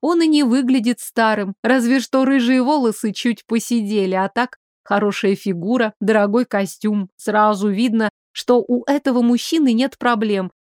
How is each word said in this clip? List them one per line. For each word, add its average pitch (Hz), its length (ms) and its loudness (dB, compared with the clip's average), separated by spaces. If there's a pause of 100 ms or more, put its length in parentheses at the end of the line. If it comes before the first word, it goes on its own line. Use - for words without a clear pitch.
Он 339 220 0
и 320 40 2
не 294 180 4
выглядит 247 560 0
старым, 214 600 -2
разве 254 380 2
что 262 240 0
рыжие 262 380 2
волосы 240 500 -2
чуть 233 340 -4
поседели, 214 680 -2
а 190 140 0
так 247 300 -6 (260)
хорошая 202 500 0
фигура, 202 680 -4
дорогой 208 440 2
костюм. 202 720 -4
Сразу 214 520 0
видно, 220 400 0 (240)
что - 340 0
у 240 180 -2
этого 269 380 0
мужчины 240 500 2
нет 254 260 -2
проблем. 208 540 -2 (120)